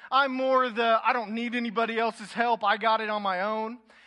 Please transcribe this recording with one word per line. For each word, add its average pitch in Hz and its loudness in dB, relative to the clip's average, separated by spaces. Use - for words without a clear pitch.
I'm 269 2
more 262 2
the, 226 2
"I 226 4
don't 220 -2
need 233 -6
anybody 226 -2
else's 220 -4
help. 233 0
I 208 2
got 220 2
it 214 -6
on 208 -2
my 185 0
own." 220 -4